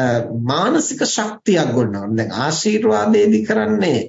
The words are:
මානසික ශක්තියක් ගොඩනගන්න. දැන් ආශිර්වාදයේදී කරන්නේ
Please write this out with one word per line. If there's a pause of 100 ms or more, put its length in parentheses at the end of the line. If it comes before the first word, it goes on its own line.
(420)
මානසික
ශක්තියක්
ගොඩනගන්න.
දැන්
ආශිර්වාදයේදී
කරන්නේ (100)